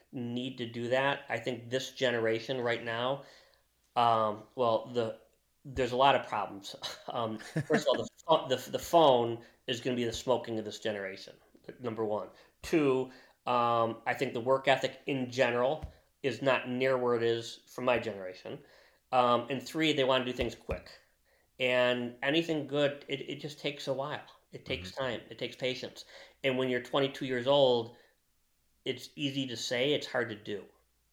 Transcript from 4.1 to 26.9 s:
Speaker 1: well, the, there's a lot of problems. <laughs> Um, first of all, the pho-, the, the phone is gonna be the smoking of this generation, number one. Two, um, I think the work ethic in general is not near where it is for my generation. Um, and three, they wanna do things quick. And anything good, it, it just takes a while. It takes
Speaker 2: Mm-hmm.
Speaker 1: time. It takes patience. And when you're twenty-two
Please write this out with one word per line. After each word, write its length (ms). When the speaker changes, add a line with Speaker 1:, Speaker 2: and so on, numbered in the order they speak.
Speaker 1:
well, 380
the, 220
there's 260
a 60
lot 180
of 120
problems. 540
<laughs> 40
Um, 300
first 240
of 20
all, 140
the 60
pho-, 220
the, 220
the 80
phone 580
is 140
gonna 160
be 80
the 80
smoking 480
of 60
this 140
generation, 540
number 220
one. 240
Two, 480
um, 600
I 80
think 200
the 80
work 260
ethic 380
in 260
general 540
is 200
not 280
near 280
where 180
it 80
is 440
for 140
my 160
generation. 640
Um, 360
and 140
three, 300
they 100
wanna 220
do 80
things 200
quick. 360
And 640
anything 460
good, 400
it, 220
it 100
just 200
takes 280
a 60
while. 260
It 140
takes 260
Speaker 2:
Mm-hmm. 40
Speaker 1:
time. 340
It 100
takes 160
patience. 480
And 140
when 120
you're 120
twenty-two 440